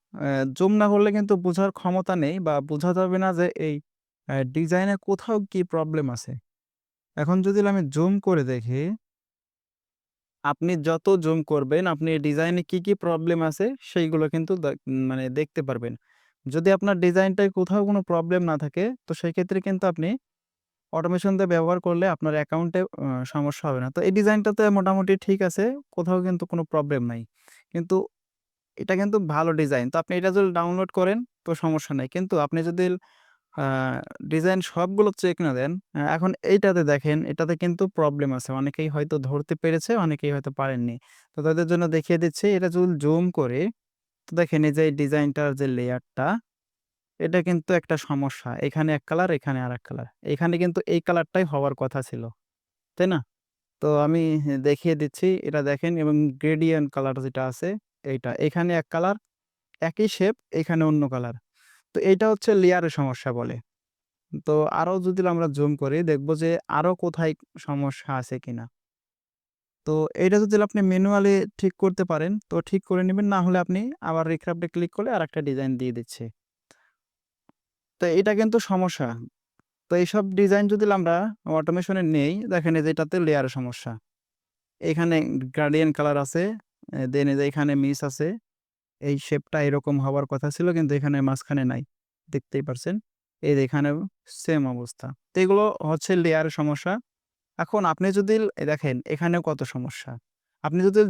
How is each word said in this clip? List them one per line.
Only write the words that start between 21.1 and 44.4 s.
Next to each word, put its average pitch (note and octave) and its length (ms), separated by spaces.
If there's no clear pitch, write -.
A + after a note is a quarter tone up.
দিয়ে F#3+ 100
ব্যবহার F3 340
করলে F3 280
আপনার D#3 260
অ্যাকাউন্টে, E3 460
আ, F#3 40
সমস্যা C#3+ 460
হবে C3 100
না। B2+ 100
তো - 100
এই C#3+ 100
ডিজাইনটাতে G#3 600
মোটামুটি F#3+ 460
ঠিক G3 260
আছে, F#3+ 220
কোথাও F3+ 300
কিন্তু F3+ 240
কোনো E3+ 180
প্রবলেম D3 400
নাই। A#2 200
কিন্তু F3 360
এটা F3+ 200
কিন্তু G3+ 220
ভালো D#3+ 340
ডিজাইন। C#3 380
তো D#3+ 80
আপনি F3+ 180
এটা F#3 140
যদি F#3+ 220
ডাউনলোড F3 380
করেন, G3 340
তো E3 100
সমস্যা D#3 400
নাই। C3 140
কিন্তু F#3 300
আপনি D3+ 240
যদি, F3 240
আ, D3 80
ডিজাইন D#3+ 380
সবগুলো G3 580
চেক F3 220
না D3+ 140
দেন, C#3+ 260
আ, - 40
এখন D#3+ 340
এইটাতে F#3+ 420
দেখেন, D3 420
এটাতে D#3+ 300
কিন্তু F3 300
প্রবলেম C#3+ 460
আছে। B2+ 200
অনেকেই C#3 360
হয়তো D3 300
ধরতে C#3+ 360
পেরেছে, E3 420
অনেকেই D3+ 360
হয়তো C#3+ 180
পারেননি। B2 480
তো D3+ 60
তাদের D#3+ 240
জন্য E3+ 220
দেখিয়ে D#3+ 300
দিচ্ছি, E3 300
এটা F#3 200
যদি F3+ 300
জুম D#3+ 320
করে, C#3+ 400
তো D#3+ 100
দেখেন D#3 280